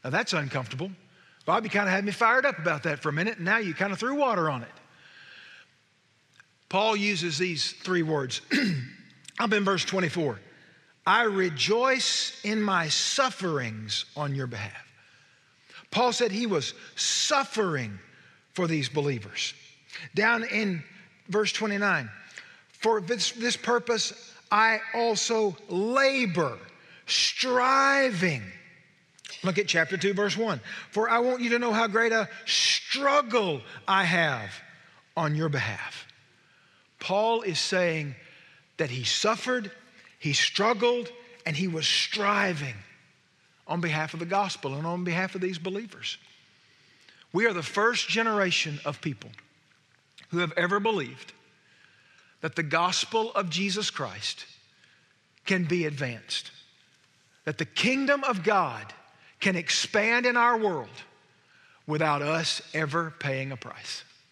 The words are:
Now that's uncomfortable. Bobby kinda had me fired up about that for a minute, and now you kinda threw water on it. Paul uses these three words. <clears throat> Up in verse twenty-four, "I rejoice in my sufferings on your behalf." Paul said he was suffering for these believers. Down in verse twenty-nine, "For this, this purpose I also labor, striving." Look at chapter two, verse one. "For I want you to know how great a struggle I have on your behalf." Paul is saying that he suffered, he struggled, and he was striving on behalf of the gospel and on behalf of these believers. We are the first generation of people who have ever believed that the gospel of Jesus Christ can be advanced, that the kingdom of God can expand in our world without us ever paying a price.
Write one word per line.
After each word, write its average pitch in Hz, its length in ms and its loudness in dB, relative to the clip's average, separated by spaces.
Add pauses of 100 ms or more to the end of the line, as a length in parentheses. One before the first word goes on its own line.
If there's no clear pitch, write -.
Now 131 60 -6
that's 190 240 0
uncomfortable. 139 560 -4 (560)
Bobby 214 240 2
kinda 202 200 2
had 196 140 2
me 202 80 -2
fired 233 320 4
up 277 140 2
about 160 240 -2
that 147 180 -2
for 156 80 -2
a 143 60 -2
minute, 202 240 -2
and 170 80 -4
now 208 100 2
you 208 160 -2
kinda 190 240 -2
threw 254 180 -2
water 214 360 2
on 123 120 -4
it. - 60 -12 (2000)
Paul 208 280 2
uses 175 420 -2
these 175 340 -2
three 180 300 -2
words. 147 400 -2 (100)
<clears throat> - 0 - (880)
Up 226 120 2
in 202 120 2
verse 190 200 2
twenty-four, 160 560 0 (680)
"I 214 160 6
rejoice 202 1200 0
in 214 180 -2
my 185 280 2
sufferings 135 1160 -2 (120)
on 143 180 -4
your 135 140 -4
behalf." 104 360 -10 (1080)
Paul 240 200 4
said 233 200 2
he 233 140 -2
was 170 280 0 (220)
suffering 160 1040 0 (540)
for 180 120 0
these 151 220 0
believers. 135 680 -2 (640)
Down 226 260 4
in 202 400 -2 (460)
verse 208 240 2
twenty-nine, 196 580 0 (680)
"For 220 200 4
this, 185 300 -2
this 240 260 -2
purpose - 800 -2 (160)
I 220 300 4 (120)
also 220 640 0 (120)
labor, 208 880 2 (480)
striving." 254 1400 2 (1040)
Look 185 140 2
at 202 100 0
chapter 165 280 2
two, 190 180 2
verse 202 220 0
one. 202 240 -2 (300)
"For 220 180 0
I 233 120 4
want 247 220 0
you 233 80 0
to 240 100 4
know 240 120 2
how 226 140 4
great 226 240 4
a 220 180 2 (160)
struggle 240 1160 2 (240)
I 190 160 4
have 156 480 2 (640)
on 151 200 0
your 156 120 0
behalf." 110 600 -4 (880)
Paul 226 440 2
is 180 180 -2
saying 160 560 0 (640)
that 151 120 0
he 123 120 -4
suffered, 220 680 0 (480)
he 147 120 -2
struggled, 233 800 2 (340)
and 160 120 -2
he 185 100 -2
was 160 180 -4
striving 196 920 0 (880)
on 170 140 -2
behalf 156 340 -2
of 165 60 -8
the 170 60 -6
gospel 185 500 -2
and 156 100 -6
on 180 160 -2
behalf 180 320 -2
of 185 60 -6
these 185 180 -4
believers. 190 580 -8 (1160)
We 208 140 2
are 220 60 4
the 175 80 -2
first 214 480 0
generation 190 760 2
of 143 160 -6
people 117 300 -6 (1000)
who 170 100 -4
have 170 180 0
ever 175 220 2
believed 180 540 -2 (1080)
that 156 140 -6
the 165 80 -2
gospel 180 720 0
of 190 180 0
Jesus 196 400 -2
Christ - 560 -8 (960)
can 185 200 0
be 170 200 0
advanced, 135 680 -6 (920)
that 156 120 -6
the 160 60 -4
kingdom 269 580 0
of 226 220 -2
God 147 500 0 (460)
can 190 160 2
expand 220 680 2
in 247 120 2
our 240 200 6
world 175 320 -2 (960)
without 151 380 2
us 156 400 -2 (120)
ever 156 440 -2
paying 135 320 -4
a 131 60 -8
price. - 480 -12 (280)